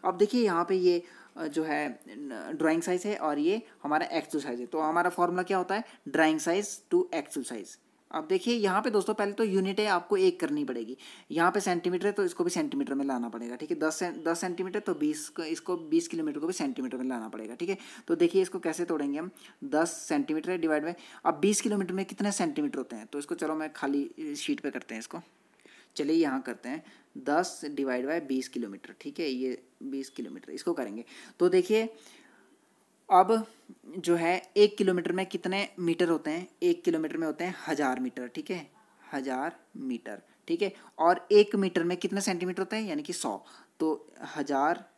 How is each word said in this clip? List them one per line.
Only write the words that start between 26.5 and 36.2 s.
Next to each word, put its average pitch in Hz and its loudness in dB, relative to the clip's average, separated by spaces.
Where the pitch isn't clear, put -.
हैं 156 -8
दस 151 0
डिवाइड 135 -2
बाय 165 -2
बीस 131 -4
किलोमीटर, 101 -10
ठीक 143 -10
है, 151 -2
ये 127 -4
बीस 135 -8
किलोमीटर, - -12
इसको - -4
करेंगे। 117 -6
तो 180 4
देखिए 208 2
अब 214 6
जो 170 2
है 170 0
एक 208 8
किलोमीटर 180 2
में 185 0
कितने 190 -4
मीटर 170 2
होते 151 0